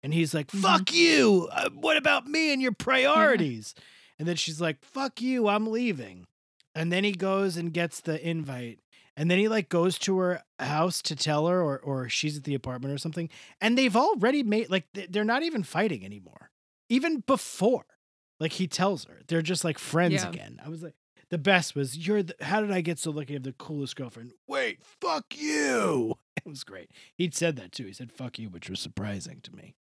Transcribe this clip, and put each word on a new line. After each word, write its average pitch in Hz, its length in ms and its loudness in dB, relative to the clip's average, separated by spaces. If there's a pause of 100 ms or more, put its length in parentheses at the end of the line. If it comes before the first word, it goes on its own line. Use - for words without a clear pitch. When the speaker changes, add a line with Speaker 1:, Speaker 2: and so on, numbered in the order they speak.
Speaker 1:
And 143 100 -2
he's 165 200 2
like, 131 140 -2
Speaker 2:
Mm-hmm. 196 140 -6
Speaker 1:
"Fuck 302 320 4
you! 285 600 6
Uh, 277 200 0
what 320 220 2
about 285 320 2
me 311 240 0
and 262 100 0
your 254 160 2
Speaker 2:
Yeah. - 60 -10
Speaker 1:
priorities?" 262 880 4 (460)
And 156 80 -4
then 175 80 0
she's 156 240 -4
like, 160 240 -2
"Fuck - 380 -6
you, 247 260 2
I'm 214 200 2
leaving." 143 580 -4 (480)
And 165 180 -2
then 190 140 2
he 202 80 2
goes 190 420 0
and 170 180 -4
gets 170 280 -2
the 160 260 -2
invite. 135 520 -6 (360)
And 160 160 2
then 180 80 6
he, 214 80 4
like, 220 220 0
goes 175 300 2
to 190 180 0
her 180 260 0 (160)
house 156 440 0
to 156 120 -4
tell 151 320 0
her, 180 140 2
or, 143 180 0
or 131 300 -6
she's 147 260 -2
at 143 80 -10
the 147 120 -2
apartment 131 380 -6
or 143 40 -4
something. 165 320 -6 (320)
And 226 160 4
they've 254 180 4
already 269 480 4
made, 214 260 0
like, 185 240 -2
th-, 190 160 -10
they're 208 140 0
not 240 200 2
even 320 200 -2
fighting 160 400 0
anymore. - 480 -18 (380)
Even 269 320 2
before, - 640 0 (560)
like, 160 100 -2
he 185 160 -2
tells 180 380 -2
her. - 240 -20
They're 165 120 2
just, 165 220 -2
like, 160 160 -2
friends 170 360 2
Speaker 2:
Yeah. 185 120 0
Speaker 1:
again. - 380 -12
I - 20 -12
was 160 160 -12
like, 160 120 -16 (340)
the 175 80 -2
best 175 400 4
was, 135 200 -2
"You're 196 260 0
the, 170 180 -8
how 170 180 0
did 208 120 0
I 185 100 0
get 165 180 -2
so 165 120 -4
lucky 147 160 -6
to 143 80 -8
have 135 80 -6
the 131 100 -10
coolest 143 420 -8
girlfriend?" 120 380 -14 (160)
"Wait, 269 340 -4
fuck 320 420 -4 (120)
you." 240 800 0 (120)
<laughs> - 80 -14 (100)
It - 40 -14
was 139 160 -12
great. 95 260 -18 (260)
He'd 175 160 -2
said 165 220 0
that 95 160 -16
too. 123 140 -10
He 98 80 -14
said, 120 180 -14
"Fuck - 260 -12
you," 113 120 -10
which 87 200 -14
was 95 120 -8
surprising 101 640 -8
to - 120 -20
me. - 280 -20